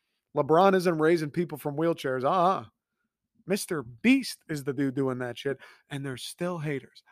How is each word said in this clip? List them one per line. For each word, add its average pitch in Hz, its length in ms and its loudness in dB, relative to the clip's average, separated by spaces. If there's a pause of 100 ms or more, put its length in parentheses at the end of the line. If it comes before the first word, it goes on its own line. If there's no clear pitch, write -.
(360)
LeBron 160 380 6
isn't 180 240 2
raising 156 320 2
people 156 300 -4
from 147 160 -6
wheelchairs. 147 480 -2
Uh-uh. 175 420 2 (800)
Mister 170 380 -4
Beast 220 560 0 (100)
is 151 140 -6
the 139 100 -4
dude 135 220 -2
doing 131 240 -2
that 123 180 -8
shit, 139 220 -6 (320)
and 139 120 -8
there's 131 200 -10
still 175 340 -8
haters. 147 540 -8